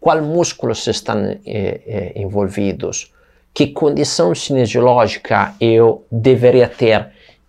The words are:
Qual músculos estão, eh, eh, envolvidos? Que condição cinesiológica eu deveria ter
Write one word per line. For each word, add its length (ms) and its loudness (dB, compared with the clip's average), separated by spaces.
Qual 220 2
músculos 640 -4
estão, 320 -4
eh, 260 -6
eh, 720 -8
envolvidos? 960 -6
Que 160 2
condição 640 0
cinesiológica 1300 0
eu 500 4
deveria 580 4
ter 440 0